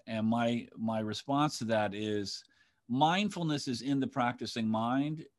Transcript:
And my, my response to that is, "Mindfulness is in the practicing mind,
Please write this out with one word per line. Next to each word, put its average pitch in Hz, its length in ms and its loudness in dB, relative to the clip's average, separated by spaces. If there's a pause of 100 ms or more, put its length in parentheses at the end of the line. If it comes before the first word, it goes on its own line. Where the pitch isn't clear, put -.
And 110 180 0
my, 117 520 2
my 110 220 -2
response 139 580 0
to 117 80 -4
that 107 280 2
is, 104 520 -4 (420)
"Mindfulness 156 800 2
is 117 140 -2
in 139 180 0
the 131 80 0
practicing 120 640 -2
mind, 131 560 0 (140)